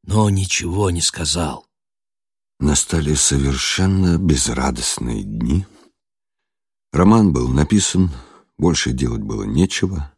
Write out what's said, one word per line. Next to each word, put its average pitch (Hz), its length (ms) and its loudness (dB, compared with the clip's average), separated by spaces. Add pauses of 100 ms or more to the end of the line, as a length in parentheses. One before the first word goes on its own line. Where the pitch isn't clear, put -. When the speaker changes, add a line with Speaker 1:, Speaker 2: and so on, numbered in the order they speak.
Speaker 1:
но 104 260 2
ничего 95 600 -2
не 87 100 -2
сказал. 80 680 -4 (920)
Speaker 2:
Настали 73 540 0
совершенно 82 1040 2
безрадостные 67 1040 -2
дни. 60 420 -2 (1300)
Роман 98 400 6
был 64 160 -2
написан, 90 600 2 (460)
больше 78 360 0
делать 60 300 -4
было 104 220 -6
нечего 95 720 -2